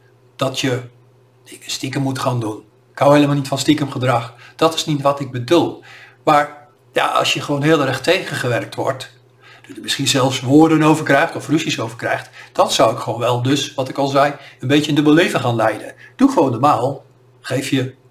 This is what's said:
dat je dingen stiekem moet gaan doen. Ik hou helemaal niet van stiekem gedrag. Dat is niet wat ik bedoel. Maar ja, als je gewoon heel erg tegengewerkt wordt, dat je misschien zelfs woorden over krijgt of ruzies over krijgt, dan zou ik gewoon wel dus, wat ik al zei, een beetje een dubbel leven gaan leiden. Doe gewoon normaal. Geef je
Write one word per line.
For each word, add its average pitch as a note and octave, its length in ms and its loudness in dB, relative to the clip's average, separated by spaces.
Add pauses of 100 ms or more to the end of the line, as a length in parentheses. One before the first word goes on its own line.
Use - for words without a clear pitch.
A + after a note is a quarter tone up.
(360)
dat C3 240 -4
je B2 220 -2 (600)
dingen - 260 -20
stiekem C3+ 320 -6
moet C3 160 -4
gaan B2 220 -2
doen. G#2+ 260 -8 (320)
Ik C3 60 2
hou C#3+ 120 6
helemaal C#3+ 200 4
niet C#3 120 -4
van C3 100 -4
stiekem D3 320 0
gedrag. A#2+ 440 -2 (220)
Dat D#3+ 180 2
is - 100 -6
niet D3 180 -4
wat C#3+ 180 0
ik B2 100 -8
bedoel. B2+ 520 0 (420)
Maar D3 440 0 (240)
ja, C#3+ 140 0
als C3 260 0
je D3 80 -2
gewoon C#3 220 -4
heel D3+ 240 2
erg B2+ 140 -4
tegengewerkt B2 760 -2
wordt, B2 380 -8 (540)
dat - 100 -20
je - 60 -14
misschien A#2+ 260 -4
zelfs C3 320 0
woorden D#3 420 4
over D#3 220 2
krijgt C#3+ 320 0
of - 120 -10
ruzies D#3 320 -2
over A2+ 160 -8
krijgt, A2+ 340 -6 (220)
dan - 180 2
zou A#2 220 2
ik B2 60 -8
gewoon A#2 200 -6
wel A#2+ 240 0
dus, C3+ 320 -2
wat B2+ 140 -4
ik - 100 -8
al C#3 80 0
zei, C#3 280 2 (260)
een B2+ 80 -6
beetje D3 200 2
een D3 60 0
dubbel D3 180 6
leven E3 280 4
gaan A#2+ 140 -2
leiden. A2 400 -2 (220)
Doe C4+ 160 4
gewoon C#3 180 2
normaal. A#2 540 0 (360)
Geef C3+ 280 -6
je B2+ 260 -2 (160)